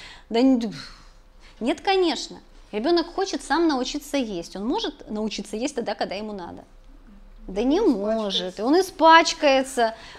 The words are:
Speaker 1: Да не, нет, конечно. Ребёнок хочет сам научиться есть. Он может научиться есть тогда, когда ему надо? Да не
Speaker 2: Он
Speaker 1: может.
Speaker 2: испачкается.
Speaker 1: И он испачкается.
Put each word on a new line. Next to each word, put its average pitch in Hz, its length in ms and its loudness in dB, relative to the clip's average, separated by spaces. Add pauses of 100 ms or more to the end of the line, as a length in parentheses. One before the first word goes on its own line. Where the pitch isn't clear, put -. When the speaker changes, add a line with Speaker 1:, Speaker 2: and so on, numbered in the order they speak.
(300)
Speaker 1:
Да 226 120 2
не, 233 320 4 (840)
нет, 269 220 -2
конечно. 349 580 0 (320)
Ребёнок 330 420 0
хочет 370 300 -4
сам 330 240 0
научиться 285 500 -2
есть. 214 380 -6
Он 190 100 -8
может 381 440 -6
научиться 214 460 -6
есть 254 200 -4
тогда, 214 180 -4
когда 196 220 -6
ему 214 180 -10
надо? 180 300 -14 (840)
Да 196 160 -2
не 277 160 2
Speaker 2:
Он 427 120 4
Speaker 1:
может. 214 420 -2
Speaker 2:
испачкается. 185 280 -6
Speaker 1:
И 214 40 -2
он 294 160 6
испачкается. 277 1120 4 (240)